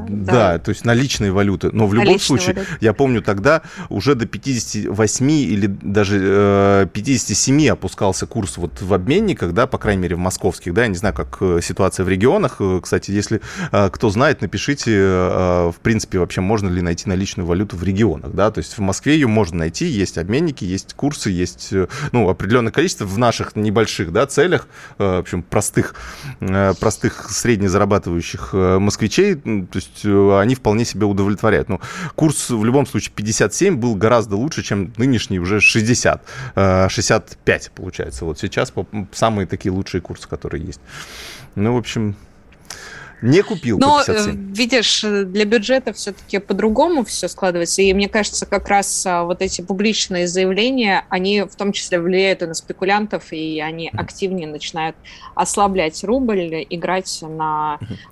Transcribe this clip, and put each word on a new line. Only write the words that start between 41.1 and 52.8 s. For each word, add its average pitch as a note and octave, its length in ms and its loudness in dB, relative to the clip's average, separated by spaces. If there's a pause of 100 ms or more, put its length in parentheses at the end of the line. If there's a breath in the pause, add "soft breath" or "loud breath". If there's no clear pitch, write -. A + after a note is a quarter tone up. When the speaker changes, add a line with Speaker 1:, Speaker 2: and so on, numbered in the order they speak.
Speaker 1:
Ну, G#2+ 180 2
в B2 40 2
общем, G#2+ 380 -2 (1040 loud breath)
не C#3 220 6
купил C3 360 -2
по - 20 6
Speaker 2:
Но, D4 180 6
Speaker 1:
пятьдесят A3+ 200 2
семь. G#3 140 -2
Speaker 2:
э, G3 200 -10
видишь, A#3 500 0
э, G3+ 220 0
для G3+ 200 0
бюджета A#3 480 0
все-таки - 460 -6
по-другому A3 680 2
все - 220 -6
складывается. F3 540 0
И F#3+ 120 6
мне G3+ 160 2
кажется, G#3 360 -2
как - 220 -4
раз, G3+ 380 0
а, F3 180 0
вот F3 180 -2
эти F#3+ 200 -4
публичные F#3+ 680 -2
заявления, F#3+ 840 0
они G3 340 0
в F#3 120 -10
том G3+ 160 -2
числе - 280 -2
влияют F#3 420 2
и F3 60 -4
на E3 60 -8
спекулянтов, G3+ 800 -4